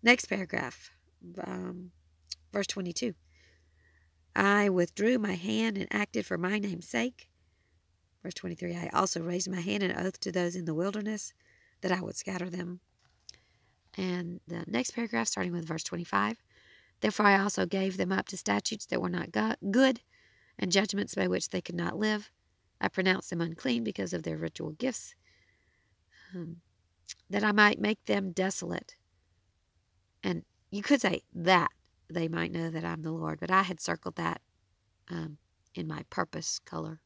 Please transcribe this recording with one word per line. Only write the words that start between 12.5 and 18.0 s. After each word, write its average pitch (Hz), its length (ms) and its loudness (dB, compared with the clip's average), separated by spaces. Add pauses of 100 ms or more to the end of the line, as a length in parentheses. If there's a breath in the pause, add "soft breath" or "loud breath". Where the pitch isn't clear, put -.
And 180 540 -2
the 170 200 -6
next 240 240 0
paragraph, 226 360 0
starting 185 240 -2
with 170 160 -4
verse 160 160 -4
twenty-five, 202 580 -2 (600 soft breath)
"Therefore 214 260 4
I 196 100 8
also 196 280 2
gave 190 320 -2
them 185 140 0